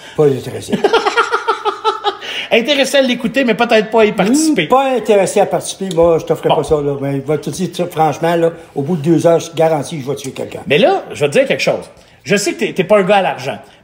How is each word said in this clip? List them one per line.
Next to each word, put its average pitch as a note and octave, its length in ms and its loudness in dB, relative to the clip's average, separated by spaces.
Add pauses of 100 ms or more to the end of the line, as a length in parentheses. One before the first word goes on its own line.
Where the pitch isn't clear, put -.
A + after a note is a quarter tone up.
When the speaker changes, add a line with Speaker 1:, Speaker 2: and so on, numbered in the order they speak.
(160)
Speaker 1:
Pas D#3 100 4
intéressé. - 520 -2
Speaker 2:
<laughs> - 60 -6 (1700)
Intéressé C4+ 440 2
à C#4 60 4
l'écouter, B3 420 0
mais A3+ 100 2
peut-être A#3 360 2
pas A#3 120 4
à - 40 8
y G#3+ 60 2
participer. C4 520 2
Speaker 1:
Hmm, D3+ 40 -8
pas C4 280 2
intéressé G3+ 420 2
à F#3+ 80 4
participer. - 480 -6
Moi, E3 240 4
je D#3 60 -6
t'offrais D#3+ 240 -2
Speaker 2:
Bon. E3 80 4
Speaker 1:
pas D#3+ 80 -2
ça, D3+ 160 0
là. C#3+ 200 -2
Mais C#3 240 -4
je C3+ 60 -6
vais D3+ 80 0
te D3+ 120 -8
dire, E3+ 200 -4 (180)
franchement, D3+ 460 0
là, E3 160 2 (240)
au C#3+ 80 -4
bout D#3+ 140 -2
de D3 60 -6
deux D#3 240 2
heures, E3+ 120 6
je - 140 -6
garantis D#3+ 460 0
que B2+ 60 -10
je C3+ 60 -8
vais C3+ 60 -4
tuer C3 160 -10
quelqu'un. - 340 -10
Speaker 2:
Mais C#3+ 120 2
là, E4+ 340 2
je - 80 -8
vais C#3+ 100 2
te C#3+ 80 2
dire C4+ 80 4
quelque C#3 160 -2
chose. A2 260 -2 (360)
Je F#3+ 100 0
sais G#3 200 -2
que - 40 -14
t'es, G3 140 -4
t'es F#3+ 100 -2
pas G#3 160 4
un G3 60 2
gars G3+ 140 4
à F#3+ 40 2
l'argent. C3 360 -4 (240)